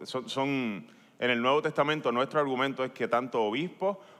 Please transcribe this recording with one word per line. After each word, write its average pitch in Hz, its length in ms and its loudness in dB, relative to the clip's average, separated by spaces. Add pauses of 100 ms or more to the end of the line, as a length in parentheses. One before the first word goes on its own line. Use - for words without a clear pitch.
son, 120 240 -6
son, 127 600 -2 (320)
en 123 100 2
el 120 100 2
Nuevo 135 220 4
Testamento 151 500 0
nuestro 135 280 0
argumento 131 440 0
es 127 80 -4
que - 160 -2
tanto 120 360 0
obispos 175 540 -2 (220)